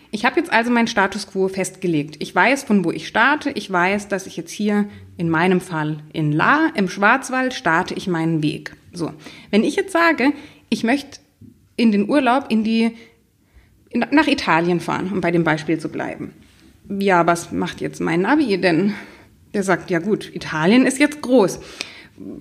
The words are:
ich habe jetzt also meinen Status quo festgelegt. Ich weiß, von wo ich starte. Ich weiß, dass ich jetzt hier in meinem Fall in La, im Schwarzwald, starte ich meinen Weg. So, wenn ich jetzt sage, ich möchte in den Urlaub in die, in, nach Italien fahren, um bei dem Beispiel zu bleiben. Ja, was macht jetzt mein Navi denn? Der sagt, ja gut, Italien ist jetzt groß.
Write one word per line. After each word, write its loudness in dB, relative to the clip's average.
ich -8
habe 2
jetzt -4
also 2
meinen 2
Status -2
quo -2
festgelegt. -4
Ich -10
weiß, 2
von 2
wo 0
ich -8
starte. 0
Ich -8
weiß, 0
dass -4
ich -14
jetzt -12
hier 0
in -2
meinem 2
Fall -6
in -2
La, 2
im 0
Schwarzwald, 0
starte -2
ich -6
meinen 0
Weg. -6
So, -8
wenn 4
ich -2
jetzt -4
sage, 2
ich -2
möchte -2
in 4
den 2
Urlaub 2
in 0
die, 2
in, -2
nach 4
Italien 2
fahren, -4
um -2
bei 0
dem 2
Beispiel 0
zu -8
bleiben. -8
Ja, 2
was 0
macht -6
jetzt -8
mein 0
Navi 2
denn? 2
Der 0
sagt, 0
ja 2
gut, -2
Italien 2
ist -2
jetzt 0
groß. 2